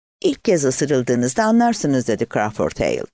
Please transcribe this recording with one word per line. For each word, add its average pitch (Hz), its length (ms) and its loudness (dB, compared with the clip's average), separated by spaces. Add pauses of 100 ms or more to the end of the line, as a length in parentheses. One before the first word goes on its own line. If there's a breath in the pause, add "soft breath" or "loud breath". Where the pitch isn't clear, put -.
(220)
"İlk - 220 -2
kez 175 200 2
ısırıldığınızda 127 800 0
anlarsınız," 220 640 2
dedi 113 240 -2
Crawford 107 460 -2
Hale, 62 360 -2